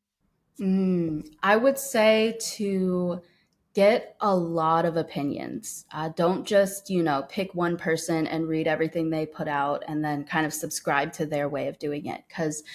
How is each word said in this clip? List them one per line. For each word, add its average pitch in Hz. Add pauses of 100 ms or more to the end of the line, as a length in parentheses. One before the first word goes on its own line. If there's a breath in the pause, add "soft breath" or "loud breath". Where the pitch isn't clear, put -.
(580)
Mm, 185 (160)
I 202
would 269
say 220 (180)
to 180 (520 soft breath)
get 208
a 208
lot 165
of 165
opinions. -
Uh, 156
don't 175
just, 196
you 180
know, 139
pick 190
one 175
person 165
and 160
read 160
everything 160
they 156
put 151
out 143
and 151
then 147
kind 160
of 151
subscribe 151
to 160
their 147
way 139
of -
doing 147
it, -
'cause 156 (120)